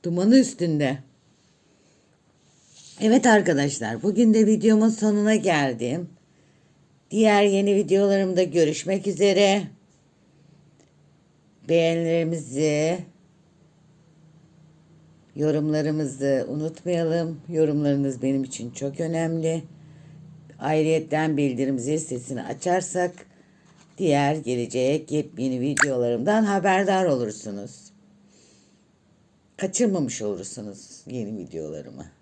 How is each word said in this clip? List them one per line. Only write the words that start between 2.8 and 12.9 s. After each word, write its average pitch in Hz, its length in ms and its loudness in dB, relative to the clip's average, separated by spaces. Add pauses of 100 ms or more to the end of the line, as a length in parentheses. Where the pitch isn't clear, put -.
Evet 220 240 4
arkadaşlar, 143 800 2
bugün 214 300 4
de 220 120 6
videomun 220 440 4
sonuna 214 460 2
geldim. 143 720 -2 (1000)
Diğer 208 320 4
yeni 202 320 2
videolarımda 196 680 2
görüşmek 165 640 0
üzere. 196 560 2 (2000)
Beğenilerimizi, 165 1300 0 (2250)